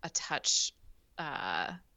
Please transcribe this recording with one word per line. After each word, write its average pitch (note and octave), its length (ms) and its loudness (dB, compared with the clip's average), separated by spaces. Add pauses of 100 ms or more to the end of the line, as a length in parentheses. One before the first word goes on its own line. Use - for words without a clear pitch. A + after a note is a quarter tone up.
a E3 80 -6
touch, - 640 2 (460)
uh, F#2 540 0 (240)